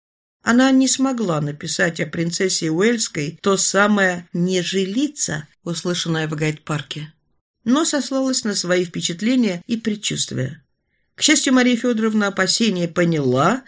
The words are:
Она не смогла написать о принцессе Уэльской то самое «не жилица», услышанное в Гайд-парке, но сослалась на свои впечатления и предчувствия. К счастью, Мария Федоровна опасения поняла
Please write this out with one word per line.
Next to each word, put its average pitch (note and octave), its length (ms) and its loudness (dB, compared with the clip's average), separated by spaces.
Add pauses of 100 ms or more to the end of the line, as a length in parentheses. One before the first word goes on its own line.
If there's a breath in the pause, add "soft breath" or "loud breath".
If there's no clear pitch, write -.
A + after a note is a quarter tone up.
(420)
Она B3 280 4
не C4 160 4
смогла A#3 540 0
написать D#3+ 600 -4
о E3 60 -4
принцессе E3+ 640 -2
Уэльской F3 720 -2
то G3 160 0
самое F#3+ 800 2
«не F3+ 260 0
жилица», F#3+ 880 -4 (160)
услышанное E3+ 640 -4
в D#3 60 -6
Гайд-парке, D3+ 800 -6 (520)
но C#4 200 2
сослалась C4+ 600 -2
на G#3 100 -2
свои F3+ 300 0
впечатления F3+ 800 -2
и A#3 100 -4
предчувствия. D3 880 -4 (520)
К - 80 -10
счастью, C#4+ 320 4
Мария B3 220 4
Федоровна A3 500 2
опасения F#3 640 0
поняла E3 800 2